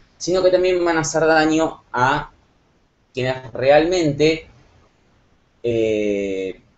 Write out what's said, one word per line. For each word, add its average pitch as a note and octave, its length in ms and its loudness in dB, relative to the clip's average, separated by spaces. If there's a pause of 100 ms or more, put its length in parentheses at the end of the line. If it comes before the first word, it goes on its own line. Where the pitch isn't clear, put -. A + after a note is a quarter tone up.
(180)
sino F#3 260 -2
que F#3 80 4
también F3+ 320 2
van E3+ 140 0
a E3 40 0
hacer D#3 240 -2
daño D#3 580 0 (100)
a C3 380 -2 (840)
quienes B2+ 400 -6
realmente, D#3 920 2 (1160)
eh, G#2 960 -2 (160)